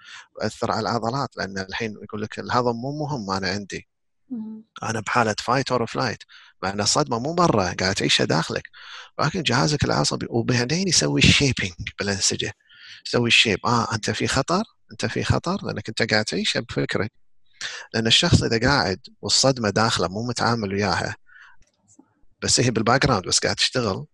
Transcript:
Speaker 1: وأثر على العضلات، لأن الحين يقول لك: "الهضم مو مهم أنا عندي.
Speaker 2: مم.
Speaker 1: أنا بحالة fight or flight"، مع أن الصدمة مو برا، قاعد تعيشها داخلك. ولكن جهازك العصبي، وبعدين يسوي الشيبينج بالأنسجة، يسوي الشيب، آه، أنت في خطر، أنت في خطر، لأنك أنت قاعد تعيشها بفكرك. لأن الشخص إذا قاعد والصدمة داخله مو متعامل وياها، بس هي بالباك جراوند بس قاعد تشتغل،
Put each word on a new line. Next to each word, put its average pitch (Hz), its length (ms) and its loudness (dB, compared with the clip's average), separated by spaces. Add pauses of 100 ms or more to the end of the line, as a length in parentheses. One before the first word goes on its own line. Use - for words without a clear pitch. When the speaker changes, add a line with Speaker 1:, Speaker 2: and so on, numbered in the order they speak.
(360)
Speaker 1:
وأثر 107 360 -4
على 101 80 0
العضلات، 113 580 -2
لأن 98 200 -6
الحين 98 460 -6
يقول 104 180 -10
لك: 104 180 -8
"الهضم 117 360 0
مو 143 300 -6
مهم 120 260 -4
أنا 95 180 -2
عندي. 92 380 -6 (420)
Speaker 2:
مم. 220 340 -10 (200)
Speaker 1:
أنا 113 160 -2
بحالة 113 420 2
fight 127 360 0
or 117 80 -2
flight"، 120 400 -4 (380)
مع 92 60 0
أن 104 120 -2
الصدمة 127 380 0
مو 147 140 -4
برا، 143 460 4
قاعد 95 160 0
تعيشها - 300 2
داخلك. - 440 -2 (500)
ولكن 160 240 -2
جهازك 147 400 2
العصبي، 127 460 0
وبعدين 123 580 0
يسوي 143 320 2
الشيبينج - 680 2 (100)
بالأنسجة، 98 540 -2 (540)
يسوي 120 200 2
الشيب، 110 380 2
آه، 117 280 2
أنت 107 180 -2
في 113 160 -2
خطر، 170 360 0 (280)
أنت - 140 -6
في 117 180 -2
خطر، 165 420 0
لأنك 107 240 -6
أنت 113 220 -2
قاعد 107 140 2
تعيشها - 340 -2
بفكرك. 120 520 -2 (800)
لأن 113 140 0
الشخص - 360 6
إذا 113 240 2
قاعد 98 320 2 (220)
والصدمة 120 480 2
داخله 107 380 2
مو 107 200 -4
متعامل 113 460 0
وياها، 95 420 0 (1300)
بس - 160 2
هي 127 120 4
بالباك 113 340 4
جراوند 104 220 2
بس 90 120 2
قاعد 104 160 0
تشتغل، 120 580 -2